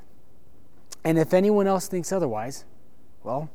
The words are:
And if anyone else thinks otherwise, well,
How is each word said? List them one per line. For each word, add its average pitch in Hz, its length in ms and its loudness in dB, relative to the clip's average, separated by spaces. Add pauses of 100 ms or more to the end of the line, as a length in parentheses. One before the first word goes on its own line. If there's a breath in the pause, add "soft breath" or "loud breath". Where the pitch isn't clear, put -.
(1040)
And 160 140 4
if 160 160 4
anyone 196 340 6
else 190 200 2
thinks 180 240 -2
otherwise, 135 520 -2 (600)
well, 143 320 -4